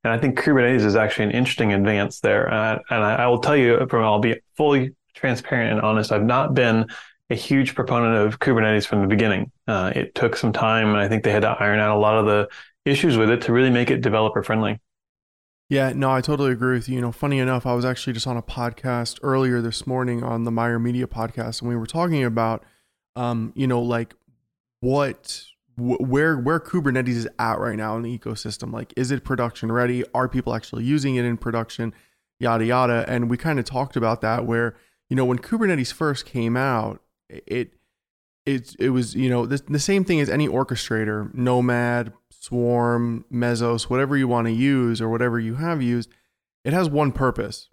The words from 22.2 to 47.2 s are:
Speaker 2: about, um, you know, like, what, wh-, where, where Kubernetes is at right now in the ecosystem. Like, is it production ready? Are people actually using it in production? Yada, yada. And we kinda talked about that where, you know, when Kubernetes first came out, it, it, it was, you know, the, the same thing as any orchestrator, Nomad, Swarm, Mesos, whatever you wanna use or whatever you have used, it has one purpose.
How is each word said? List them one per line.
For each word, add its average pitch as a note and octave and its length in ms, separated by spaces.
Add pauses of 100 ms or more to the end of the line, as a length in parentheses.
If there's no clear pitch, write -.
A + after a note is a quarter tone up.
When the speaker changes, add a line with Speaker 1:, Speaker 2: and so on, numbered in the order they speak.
Speaker 2:
about, A2+ 400 (520)
um, A#2 400
you C3+ 120
know, A#2+ 160
like, A#2 320 (640)
what, C3+ 640 (320)
wh-, A#2+ 260
where, C#3+ 360
where D3 220
Kubernetes C3+ 500
is A#2 180 (100)
at A2+ 220
right A2 180
now G#2+ 180
in A#2 60
the A#2 160
ecosystem. A2+ 560
Like, A#2 240
is B2+ 140
it C3+ 120
production A#2 480
ready? B2 320 (100)
Are B2+ 140
people B2 280
actually A#2 300
using C3+ 300
it A#2+ 100
in A#2+ 120
production? A2+ 560 (460)
Yada, A#2 260
yada. A#2+ 420
And A#2+ 220
we A#2+ 80
kinda D3 260
talked C3+ 320
about A2+ 260
that A2+ 240
where, A#2 300 (320)
you B2+ 80
know, C3 80
when B2 140
Kubernetes F#3 560
first D3 320
came A#2 320
out, A#2 440 (280)
it, - 440 (720)
it, C3+ 340
it C3+ 100
was, B2 240
you B2+ 160
know, A#2+ 160
the, C3+ 220
the C#3+ 120
same G3 240
thing F3 160
as C#3+ 100
any D3 180
orchestrator, A2 880
Nomad, A#2+ 760 (180)
Swarm, A#2+ 1040
Mesos, A#2+ 520
whatever C3+ 340
you C3 100
wanna A#2 220
use A#2+ 500
or A2+ 100
whatever A#2 300
you A2+ 160
have D#3+ 260
used, A#2+ 280 (560)
it C#3 80
has F3 160
one C#3+ 220
purpose. A2+ 600